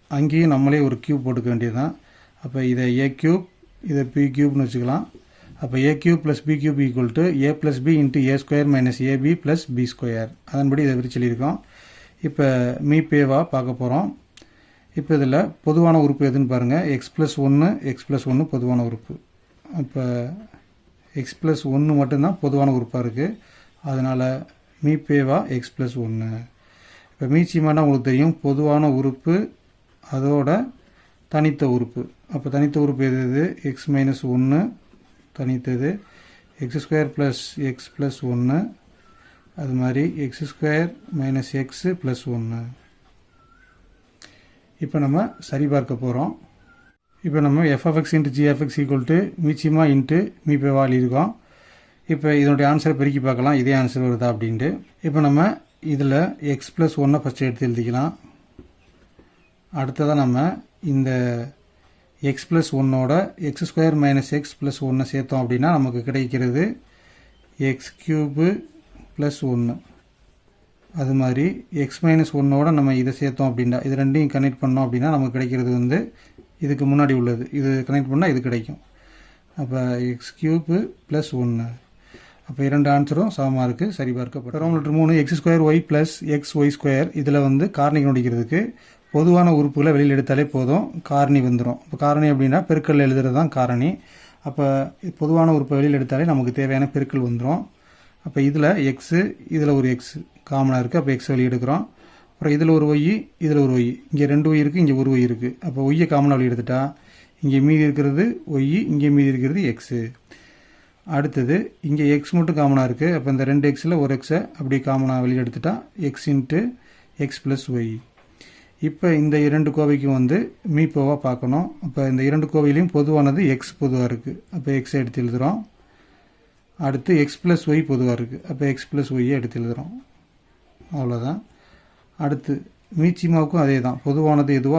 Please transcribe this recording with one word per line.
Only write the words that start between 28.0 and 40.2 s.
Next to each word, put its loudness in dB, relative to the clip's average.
தெரியும், 2
பொதுவான 2
உறுப்பு 0
அதோட 0
தனித்த 0
உறுப்பு. -4
அப்ப -6
தனித்த 0
உறுப்பு 0
எது 0
எது? -2
எக்ஸ் -6
மைனஸ் 0
ஒன்னு 0
தனித்தது, -4
எக்ஸ் -8
ஸ்கொயர் 0
பிளஸ் -2
எக்ஸ் -8
பிளஸ் -6
ஒன்னு, -2
அது -6
மாதிரி -2
எக்ஸ் -8